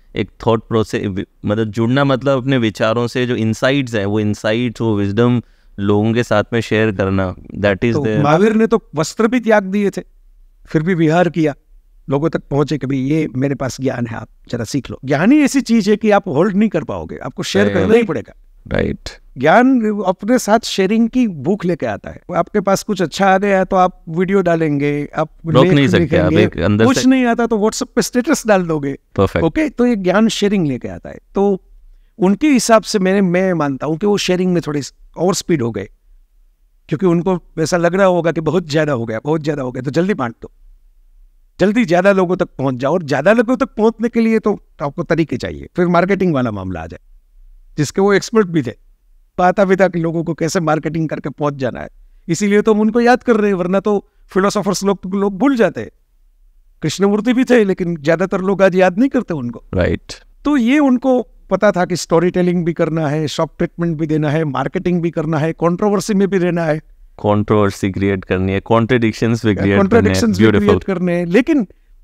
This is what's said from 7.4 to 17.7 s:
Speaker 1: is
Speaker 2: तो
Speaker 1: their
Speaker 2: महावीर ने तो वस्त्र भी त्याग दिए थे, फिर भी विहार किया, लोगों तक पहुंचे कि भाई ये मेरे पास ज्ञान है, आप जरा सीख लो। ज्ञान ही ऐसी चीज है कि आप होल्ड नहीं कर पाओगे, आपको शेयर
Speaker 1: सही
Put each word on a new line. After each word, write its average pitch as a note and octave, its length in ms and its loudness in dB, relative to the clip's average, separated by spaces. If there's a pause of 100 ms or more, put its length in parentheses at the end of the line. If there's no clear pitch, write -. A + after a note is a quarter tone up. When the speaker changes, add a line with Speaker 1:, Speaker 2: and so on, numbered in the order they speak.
Speaker 1:
is A#2+ 100 0
Speaker 2:
तो D3+ 60 0
Speaker 1:
their A#2+ 240 0
Speaker 2:
महावीर E3+ 300 2
ने A3 140 2
तो - 280 -2
वस्त्र D#3+ 320 -2
भी B3 120 0
त्याग G#3+ 240 2
दिए G3 260 -2
थे, F#3 120 -8 (640)
फिर D#3 180 -2
भी F#3 100 0
विहार E3 360 2
किया, D3+ 260 -2 (540)
लोगों C#3+ 200 0
तक E3 220 -4
पहुंचे C#3+ 260 0
कि C3 100 -6
भाई C3+ 100 -4
ये D3 380 -2
मेरे C3+ 200 -2
पास B2+ 260 -8
ज्ञान A#2+ 260 -4
है, A2+ 100 -10
आप G#2+ 120 -14 (200)
जरा A#2 140 -6
सीख A#2+ 280 -6
लो। - 140 -12
ज्ञान D3 260 2
ही D4+ 100 6
ऐसी C4+ 200 2
चीज A3+ 280 0
है G#3 60 4
कि G#3 160 0
आप G3 160 2
होल्ड F3 280 0
नहीं G#3 140 2
कर E3 140 -4
पाओगे, F#2 340 -8
आपको - 260 -10
शेयर G3+ 220 2
Speaker 1:
सही G3+ 80 0